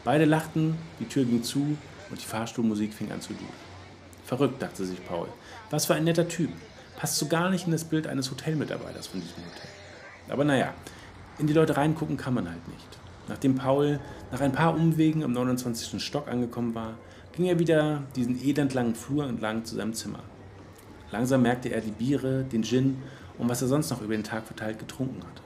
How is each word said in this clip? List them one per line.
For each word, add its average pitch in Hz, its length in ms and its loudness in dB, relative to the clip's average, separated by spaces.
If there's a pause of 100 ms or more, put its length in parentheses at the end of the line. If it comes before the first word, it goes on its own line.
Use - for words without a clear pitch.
Beide 151 220 6
lachten, 156 520 4 (220)
die 110 60 -4
Tür 139 180 2
ging 120 180 4
zu 147 360 0 (320)
und - 120 -10
die - 40 -10
Fahrstuhlmusik 110 680 0
fing - 200 -6
an - 80 -8
zu - 100 -10
dudeln. - 180 -10 (760)
"Verrückt", 131 360 2
dachte 92 240 -4
sich 90 220 -6
Paul. 85 220 -4 (400)
"Was 151 160 0
für 151 100 4
ein 151 80 0
netter 165 240 4
Typ. 165 220 -2 (480)
Passt - 180 -4
so 156 120 0
gar 165 220 2
nicht 180 160 2
in 170 60 2
das 160 140 0
Bild 160 200 0
eines 135 240 -2
Hotelmitarbeiters - 760 -4
von 95 140 -6
diesem - 160 -12
Hotel. - 320 -14 (580)
Aber 131 160 0
naja, 135 300 4 (680)
in 151 80 2
die 151 60 4
Leute 156 240 6
reingucken 151 400 2
kann 131 160 -2
man 95 160 0
halt - 180 -10
nicht." - 320 -14 (300)
Nachdem 131 260 2
Paul 135 460 4 (320)
nach 127 80 -2
ein 139 100 4
paar 160 240 4
Umwegen 160 460 6
im 131 100 0
neunundzwanzigsten 123 720 0
Stock - 260 -2
angekommen 120 480 -2
war, 113 200 -6 (360)
ging 175 140 0
er 175 120 4
wieder 151 460 4 (140)
diesen 123 260 2
elendlangen 131 520 2
Flur 143 300 -2
entlang 113 380 -2
zu 113 120 -8
seinem 107 180 -2
Zimmer. 107 260 -6 (920)
Langsam 123 320 4
merkte 123 260 2
er 110 100 0
die 110 120 -4
Biere, 131 520 0
den 117 200 0
Gin 131 380 4 (360)
und 120 100 0
was 120 140 0
er 131 60 2
sonst 147 220 2
noch 120 120 -4
über 107 120 -2
den 107 100 0
Tag 110 220 -6
verteilt 107 340 -8
getrunken 127 420 -6
hatte. - 240 -14